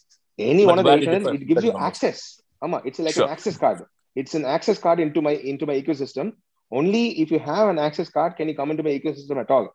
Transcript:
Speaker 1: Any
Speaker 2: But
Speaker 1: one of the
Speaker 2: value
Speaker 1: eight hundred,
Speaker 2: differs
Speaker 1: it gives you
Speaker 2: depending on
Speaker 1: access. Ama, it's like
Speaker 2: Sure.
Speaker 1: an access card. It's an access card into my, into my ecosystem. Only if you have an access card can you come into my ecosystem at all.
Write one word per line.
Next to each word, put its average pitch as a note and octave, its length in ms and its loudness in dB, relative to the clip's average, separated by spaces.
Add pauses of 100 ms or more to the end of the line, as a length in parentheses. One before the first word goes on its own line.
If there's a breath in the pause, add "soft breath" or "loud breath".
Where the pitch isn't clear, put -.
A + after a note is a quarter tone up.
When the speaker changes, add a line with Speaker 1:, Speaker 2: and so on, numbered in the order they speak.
(380)
Speaker 1:
Any C#3+ 260 4
Speaker 2:
But F3+ 80 8
Speaker 1:
one E3+ 80 4
of - 40 2
the C#3 60 6
Speaker 2:
value C#3+ 120 6
Speaker 1:
eight E3 100 2
hundred, G3 120 0
Speaker 2:
differs C3+ 180 -2
Speaker 1:
it C3 80 -12
gives E3+ 140 4
you A#3 60 2
Speaker 2:
depending G3 120 -6
on - 80 0
Speaker 1:
access. - 280 -4 (460)
Ama, D#3 200 -4
it's C3+ 220 -8
like D#3 80 -2
Speaker 2:
Sure. C#3+ 140 4
Speaker 1:
an D3+ 80 -6
access G3 280 -8
card. G2+ 140 2 (420)
It's C3 200 -10
an C#3+ 40 -4 (120)
access F#3 280 0
card E3+ 220 4
into D3+ 200 -2
my, D3 80 2 (180)
into C#3 180 -6
my C#3 120 0
ecosystem. C#3 440 -4 (520)
Only G3+ 440 0
if D#3 80 -2
you D#3+ 80 2
have E3 300 2
an E3+ 180 0
access D3+ 300 -4
card E3 200 0
can D#3 120 -4
you D3+ 120 -6
come C#3+ 120 -4
into D3+ 160 -4
my C3+ 100 0
ecosystem C#3 460 -6
at - 120 -10
all. G#2 180 2